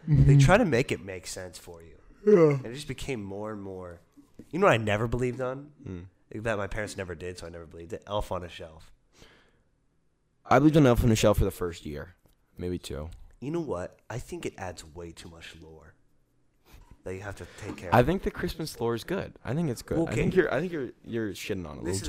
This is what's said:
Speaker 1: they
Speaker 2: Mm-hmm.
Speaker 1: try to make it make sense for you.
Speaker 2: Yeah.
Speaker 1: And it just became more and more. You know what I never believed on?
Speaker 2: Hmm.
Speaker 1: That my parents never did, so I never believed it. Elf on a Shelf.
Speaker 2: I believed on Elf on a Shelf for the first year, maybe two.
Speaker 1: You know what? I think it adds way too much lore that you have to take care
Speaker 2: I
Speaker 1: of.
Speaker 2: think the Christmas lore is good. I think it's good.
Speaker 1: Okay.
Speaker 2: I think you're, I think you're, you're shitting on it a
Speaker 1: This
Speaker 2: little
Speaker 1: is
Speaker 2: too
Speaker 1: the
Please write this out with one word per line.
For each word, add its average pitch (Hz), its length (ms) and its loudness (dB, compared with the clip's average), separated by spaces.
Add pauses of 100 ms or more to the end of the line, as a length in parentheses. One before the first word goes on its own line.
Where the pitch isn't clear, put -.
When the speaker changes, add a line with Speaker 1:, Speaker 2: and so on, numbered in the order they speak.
Speaker 1:
they 156 60 4
Speaker 2:
Mm-hmm. 143 260 8
Speaker 1:
try 175 180 8
to 240 80 4
make 127 260 2
it 98 120 -6
make 95 240 -12
sense 92 300 -12
for 85 240 -20
you. 82 140 -20 (300)
Speaker 2:
Yeah. 165 320 8
Speaker 1:
And 123 100 -8
it 117 60 -10
just 147 140 -12
became 127 360 -6
more 101 280 -8
and 104 100 -10
more. 92 380 -12 (520)
You 160 80 -4
know 196 80 4
what 156 60 8
I 117 40 6
never 107 300 0
believed 123 340 -2
on? 135 300 -8 (120)
Speaker 2:
Hmm. 92 160 -10 (320)
Speaker 1:
That 110 260 -4
my 101 100 -4
parents 104 300 -8
never 90 180 -8
did, 90 220 -12
so 90 80 -14
I 85 40 -12
never 85 160 -14
believed 85 280 -16
it. - 140 -10
Elf 104 240 -4
on 90 120 -6
a 87 60 -12
Shelf. 80 420 -18 (1500)
Speaker 2:
I 123 140 6
believed 151 160 6
on 151 100 8
Elf 120 180 6
on 120 80 6
a 110 40 4
Shelf 104 220 4
for 107 80 2
the 95 60 -2
first - 340 -8
year, 73 300 -12 (420)
maybe 90 200 -6
two. 76 320 -10 (300)
Speaker 1:
You 139 120 -10
know 170 100 -4
what? 92 380 -8 (100)
I 120 100 -10
think 170 260 -10
it - 120 -8
adds 90 260 -10
way 82 280 -16
too 90 180 -18
much 82 320 -20
lore 80 320 -20 (1120)
that 92 100 -10
you 95 80 -10
have 101 160 -12
to 90 80 -14 (180)
take 101 140 -10
care - 180 -8
Speaker 2:
I 123 60 6
Speaker 1:
of. 123 60 4
Speaker 2:
think 185 160 -2
the 208 80 -4
Christmas - 500 -8
lore 117 140 -2
is 110 100 -8
good. - 280 -6 (120)
I 117 80 -6
think 160 160 -2
it's - 140 -6
good. - 160 -4
Speaker 1:
Okay. 165 120 -2
Speaker 2:
I - 40 -4
think - 200 0
you're, 180 180 2
I 127 60 -2
think 175 140 -6
you're, 135 160 -6 (160)
you're 110 260 -4
shitting 92 380 -8
on 71 80 -14
it 58 60 -14
a - 20 -6
Speaker 1:
This - 0 -
Speaker 2:
little - 80 -4
Speaker 1:
is 98 80 -4
Speaker 2:
too - 40 -8
Speaker 1:
the - 40 -8